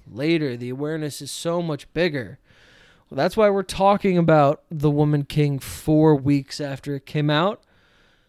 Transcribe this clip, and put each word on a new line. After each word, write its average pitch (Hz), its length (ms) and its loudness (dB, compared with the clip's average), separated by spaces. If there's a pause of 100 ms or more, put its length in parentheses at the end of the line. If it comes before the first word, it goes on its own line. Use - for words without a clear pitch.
(120)
later. 143 460 -2
The 123 120 -10
awareness 147 520 -8
is 139 100 -14
so 170 300 -4
much 160 320 -8
bigger. 147 460 -4 (680)
Well, - 60 -16
that's 160 220 -2
why 214 120 4
we're 196 140 0
talking 190 540 2
about 156 520 4
The 151 220 0
Woman 147 320 2
King 143 360 -2
four 156 560 2
weeks 139 440 -2
after 143 360 -8
it 135 100 -12
came 151 240 -2
out, 170 340 0 (640)